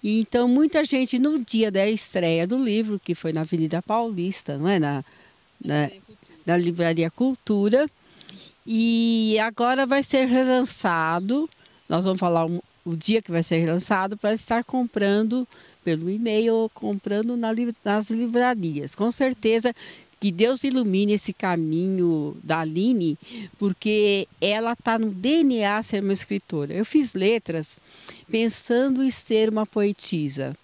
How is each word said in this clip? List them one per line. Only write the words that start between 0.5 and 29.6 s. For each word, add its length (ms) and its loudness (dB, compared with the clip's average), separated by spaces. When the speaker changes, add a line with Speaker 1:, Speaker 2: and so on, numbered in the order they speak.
Speaker 1:
gente 340 0
no 240 2
dia 260 0
da 200 2
estreia 580 0
do 160 0
livro, 400 -2
que 100 -2
foi 200 -4
na 80 -2
Avenida 400 -2
Paulista, 760 -4
não 120 0
é? 100 2
Na, 240 0
na, 240 0
Speaker 2:
Livraria 120 -10
Cultura. 460 -20
Speaker 1:
na 120 2
Livraria 540 0
Cultura, 760 2
e 760 2
agora 440 0
vai 180 2
ser 220 2
relançado, 1200 2
nós 160 0
vamos 140 0
falar 260 2
um, 140 -2
o 100 -4
dia 260 0
que 100 -10
vai 100 0
ser 160 0
relançado, 580 0
para 180 0
estar 300 -2
comprando 840 0
pelo 260 -2
e-mail 440 0
ou 160 0
comprando 680 -4
na 160 -2
li-, 220 -2
nas 260 -2
livrarias. 840 -2
Com 180 0
certeza 640 0
que 120 0
Deus 320 0
ilumine 500 2
esse 180 -4
caminho 1120 0
da 180 -2
Aline, 560 0
porque 680 0
ela 340 0
tá 220 -2
no 140 -2
D 320 0
N 200 2
A 200 0
ser 200 -4
uma 80 0
escritora. 640 -4
Eu 100 -2
fiz 300 0
letras 640 -2
pensando 760 0
em 80 2
ser 380 2
uma 160 0